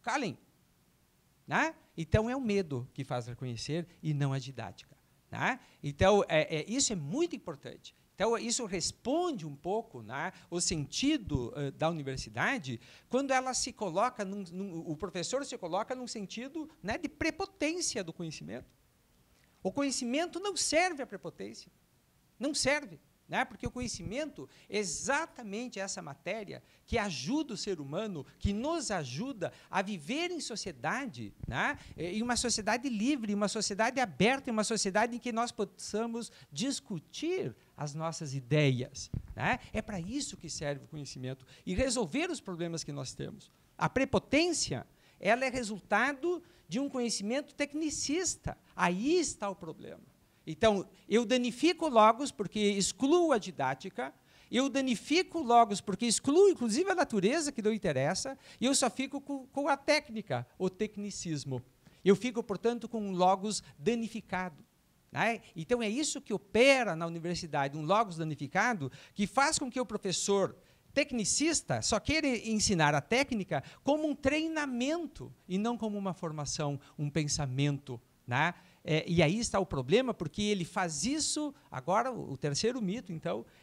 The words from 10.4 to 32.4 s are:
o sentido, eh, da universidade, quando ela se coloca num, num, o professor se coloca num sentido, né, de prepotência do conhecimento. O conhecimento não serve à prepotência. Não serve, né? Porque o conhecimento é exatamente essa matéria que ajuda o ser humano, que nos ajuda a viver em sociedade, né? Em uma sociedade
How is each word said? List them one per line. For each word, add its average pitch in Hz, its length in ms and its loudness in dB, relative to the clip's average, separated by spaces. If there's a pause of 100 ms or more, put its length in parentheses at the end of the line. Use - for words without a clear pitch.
o 175 100 -2
sentido, 175 960 0
eh, 143 140 -4
da 139 180 -2
universidade, 135 920 -4 (280)
quando 262 220 0
ela 262 240 2
se 240 180 -4
coloca 208 540 -2
num, 196 260 -8
num, 185 280 -8 (100)
o 151 80 -4
professor 185 480 -4
se - 100 -10
coloca 190 380 -4
num 254 140 -10
sentido, 254 600 -10 (140)
né, 220 160 -4
de 339 100 -6
prepotência 320 960 -2
do 165 80 -10
conhecimento. 135 640 -10 (840)
O 190 100 -4
conhecimento 277 680 0
não 392 180 -4
serve 320 460 2
à - 20 -12
prepotência. 196 680 -12 (680)
Não 277 160 -2
serve, 254 440 0 (280)
né? 196 160 0
Porque 247 240 -8
o 233 40 -6
conhecimento 226 760 -8 (220)
é 190 80 -4
exatamente 220 1000 -4
essa 190 220 -6
matéria 165 640 -8 (220)
que 226 120 0
ajuda 208 580 -2
o - 20 -8
ser 180 240 -4
humano, 160 440 -6 (140)
que 202 140 0
nos 285 360 -2
ajuda 175 640 -4 (180)
a 185 120 0
viver 208 500 -4
em 339 80 -6
sociedade, 160 960 -6 (120)
né? 202 320 -2 (200)
Em 180 240 -4
uma 240 160 0
sociedade 233 500 0